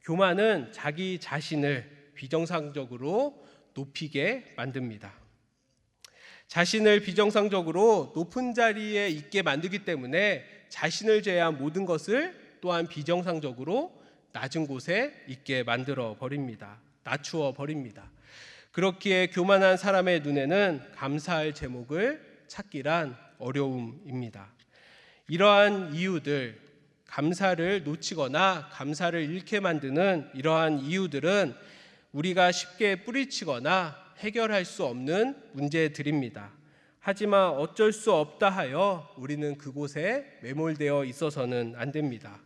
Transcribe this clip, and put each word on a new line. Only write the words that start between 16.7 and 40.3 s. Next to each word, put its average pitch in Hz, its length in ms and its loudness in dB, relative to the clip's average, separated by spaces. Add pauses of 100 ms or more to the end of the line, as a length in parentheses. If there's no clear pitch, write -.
낮추어 143 500 -4
버립니다. 139 560 -10 (600)
그렇기에 185 560 2
교만한 190 500 6
사람의 185 440 4
눈에는 147 600 2 (140)
감사할 156 580 -2
제목을 147 960 -6
찾기란 147 680 -4 (220)
어려움입니다. 127 1120 -4 (760)
이러한 196 680 6
이유들, 143 680 -2 (460)
감사를 180 800 0
놓치거나 156 880 0
감사를 170 480 -2
잃게 180 400 -4
만드는 165 760 0
이러한 156 440 2
이유들은 160 760 0 (560)
우리가 180 400 4
쉽게 196 520 -2
뿌리치거나 180 920 -2 (240)
해결할 214 460 -2
수 175 200 -6
없는 156 500 0 (180)
문제들입니다. 143 1000 -2 (480)
하지만 202 520 4
어쩔 165 420 2
수 214 200 2
없다 170 360 4
하여 175 680 -2
우리는 143 400 -4
그곳에 147 840 -6